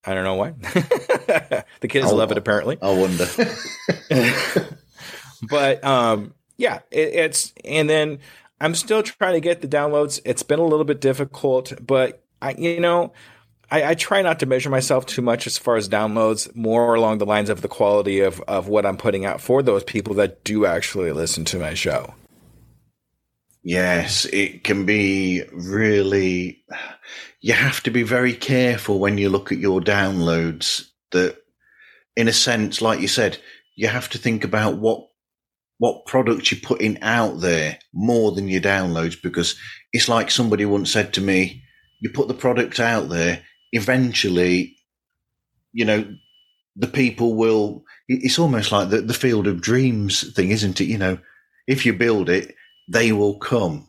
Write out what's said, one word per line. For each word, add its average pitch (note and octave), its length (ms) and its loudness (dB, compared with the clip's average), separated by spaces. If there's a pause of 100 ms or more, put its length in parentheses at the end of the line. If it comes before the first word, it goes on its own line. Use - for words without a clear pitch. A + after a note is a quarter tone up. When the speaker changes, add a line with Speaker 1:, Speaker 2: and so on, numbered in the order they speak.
Speaker 1:
I F#2+ 100 -4
don't F#2 100 -2
know F#2+ 100 0
why. A#2 240 -2
<laughs> - 1040 -2 (160)
The - 80 -6
kids - 180 2
Speaker 2:
I F#2+ 40 4
Speaker 1:
love G#2+ 220 2
it, - 20 0
Speaker 2:
wo-, G#2 40 0
Speaker 1:
apparently. F#2+ 440 0
Speaker 2:
I F#2+ 160 2
wonder. F2+ 300 0
Speaker 1:
<laughs> - 1500 -2 (720)
But, C#3 360 2
um, A#2 500 2 (220)
yeah, - 240 -2 (100)
it, D#3 240 0
it's, - 400 -2 (100)
and D3+ 240 0
then D3+ 300 0 (420)
I'm D#3+ 140 0
still G#3+ 280 0
trying F#3 320 -2
to E3 60 2
get E3+ 220 -2
the E3 60 -8
downloads. D3 560 0
It's - 180 -4
been D3 160 0
a E3+ 80 2
little D3+ 180 2
bit C#3 160 -2
difficult, C3+ 800 -2
but C3 420 0 (200)
I, C#3 100 -4
you E3+ 280 -4
know, F3 320 2 (580)
I, D3 200 2
I E3+ 40 4
try G3 280 0
not E3 180 0
to D3 60 0
measure C3 240 0
myself C3 360 2
too - 160 -4
much A#2 240 0
as - 120 -6
far A#2+ 180 2
as G2+ 120 -2
downloads, A2 680 0
more A#2 380 2
along A2 240 2
the G2+ 80 0
lines G#2 240 0
of E2+ 120 -2
the - 60 -6
quality G2+ 520 2
of, F2+ 220 0
of F#2+ 260 -4
what G#2 160 2
I'm F#2+ 120 -2
putting G2 280 -2
out - 160 -4
for C3+ 220 2
those G#2 220 2
people G#2 300 -4
that G2 300 0
do G#2+ 220 2
actually F2 460 -2
listen D#2+ 340 -4
to F#2+ 120 -4
my D#2 160 -4
show. C#2 400 -4 (1500)
Speaker 2:
Yes, F2+ 720 0
it - 320 -2
can G2 220 0
be F#2+ 560 0 (100)
really, G2 1120 0 (760)
you A2+ 120 0
have - 300 0
to B2 80 -2
be A#2+ 120 0
very B2 300 0
careful A#2+ 680 0
when G2+ 200 2
you G2+ 100 2
look G2 240 0
at F2+ 60 -2
your F#2 220 2
downloads E2+ 1080 0 (240)
that, F2+ 240 2 (800)
in A2+ 100 2
a A#2 60 2
sense, A2 480 0
like A2+ 200 2
you G2 80 -2
said, G#2 300 0 (380)
you A2 120 0
have A#2+ 220 -4
to A#2 80 -8
think A2 260 -2
about G#2 340 0
what, A2+ 280 -2 (720)
what A#2 280 -2
product B2 440 0
you're G#2+ 100 -4
putting G#2+ 420 -2
out A2 380 0
there D#2+ 380 0 (160)
more A2 380 2
than G2 160 -4
your F#2+ 120 0
downloads, F2 600 0
because F2 340 -2 (360)
it's A#2 160 0
like A2+ 220 2
somebody G#2 360 2
once G2+ 240 0
said G#2 240 0
to F#2+ 60 -2
me, F#2+ 420 0 (380)
"You G#2+ 100 -4
put C3+ 180 -2
the C3 60 -4
product B2 460 -2
out A2+ 280 0
there, E2+ 340 -2 (300)
eventually, G2+ 1040 0 (960)
you A#2 140 0
know, G#2 280 0 (640)
the B2 100 -2
people A#2+ 480 0
will," A2 500 2 (240)
it, B2+ 140 0
it's C3 160 0
almost B2 340 2
like G2 180 0
the, G#2+ 100 2
the A2 140 -4
field A2 320 0
of F2+ 160 -2
dreams A2 720 0
thing, F#2 160 2
isn't G#2 320 0
it? - 20 2
You G#2+ 140 -2
know, F#2 200 0 (480)
if C3+ 200 0
you A2+ 80 4
build G2+ 340 2
it, F#2 260 0 (320)
they A2+ 260 4
will G2+ 260 2
come F2+ 500 -2